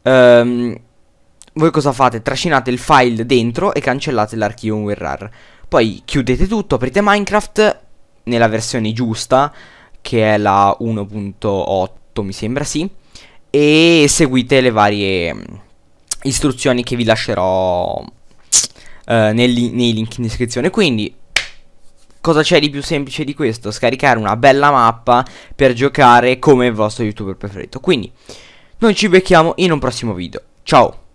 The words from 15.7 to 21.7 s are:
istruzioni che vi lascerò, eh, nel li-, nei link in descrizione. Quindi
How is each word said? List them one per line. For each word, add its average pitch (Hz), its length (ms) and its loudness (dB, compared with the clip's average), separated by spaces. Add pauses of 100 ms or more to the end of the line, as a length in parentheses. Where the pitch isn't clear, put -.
istruzioni 127 640 -2
che 127 100 -6
vi 120 80 -4
lascerò, 92 1000 -2 (1000)
eh, 110 260 2
nel 120 180 2
li-, 120 220 -2
nei 120 200 0
link 110 260 -6
in 123 40 -6
descrizione. 120 480 -4
Quindi 131 420 -2 (1080)